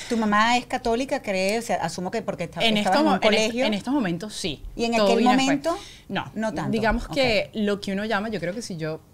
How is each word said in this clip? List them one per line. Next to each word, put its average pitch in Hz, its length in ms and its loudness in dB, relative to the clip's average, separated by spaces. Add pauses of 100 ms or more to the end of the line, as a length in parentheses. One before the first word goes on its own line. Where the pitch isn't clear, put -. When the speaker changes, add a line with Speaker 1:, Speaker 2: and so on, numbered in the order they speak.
Speaker 1:
¿Tu 240 80 -2
mamá 220 420 4
es 247 80 -6
católica, 262 560 -2
cree? 196 360 0
O 233 40 -6
sea, 185 140 -2
asumo 180 340 -4
que 226 120 -4
porque 185 220 -6
está, 175 180 -8
Speaker 2:
En 220 140 4
Speaker 1:
estabas 202 220 2
Speaker 2:
estos - 20 4
Speaker 1:
en 220 60 4
un 196 60 4
Speaker 2:
mo-, 190 40 2
en 208 180 4
est-, 220 120 4
Speaker 1:
colegio. 233 200 -2
Speaker 2:
en 214 80 0
estos 233 200 -2
momentos, 202 400 -2
sí. - 280 -6 (120)
Speaker 1:
¿Y 226 100 -2
en 233 80 0
Speaker 2:
Todo 220 140 4
Speaker 1:
aquel 196 120 6
Speaker 2:
vino 247 120 6
después. 262 160 6
Speaker 1:
momento? 294 320 0 (300)
Speaker 2:
No. 185 260 -4
Speaker 1:
No 220 180 -2
tanto. 160 180 -2
Speaker 2:
Digamos 220 380 0
que 240 400 2
Speaker 1:
Ok. - 140 -12
Speaker 2:
lo 202 180 0
que 202 120 -6
uno 196 120 -2
llama, 220 240 -2
yo 208 120 -4
creo 170 140 -4
que 226 80 -8
si 190 140 -8
yo 156 240 -6 (140)